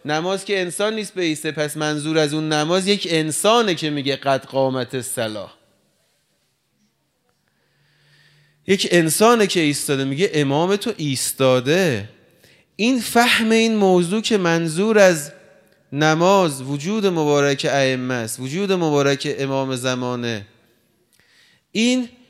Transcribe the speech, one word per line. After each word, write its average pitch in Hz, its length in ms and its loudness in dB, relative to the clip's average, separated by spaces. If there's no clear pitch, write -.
نماز 175 400 -4
که 196 160 -2
انسان 202 340 -4
نیست 208 200 -8
بایسته، 160 360 -4
پس 151 260 -6
منظور 151 400 -2
از 151 160 2
اون 156 200 -4
نماز 175 340 0
یک 202 240 0
انسانه 170 640 0
که 151 140 -4
میگه: 139 260 -2
«قد 135 300 -2
قامت 131 500 -2
الصلاة». 110 540 -6
یک 185 240 2
انسانه 196 560 4
که 180 120 -2
ایستاده، 143 440 0
میگه: 139 300 -2
«امام 151 420 2
تو 208 220 -4
ایستاده». 131 1120 0
این 233 260 0
فهم 233 480 2
این 226 260 4
موضوع 185 460 2
که 214 160 0
منظور 170 640 2
از 170 320 4
نماز 156 680 2
وجود 151 440 -4
مبارک 147 680 0
ائمه 131 420 0
است، 117 260 -6
وجود 170 320 -4
مبارک 143 680 0
امام 135 360 -4
زمانه، 123 720 -6
این 240 380 0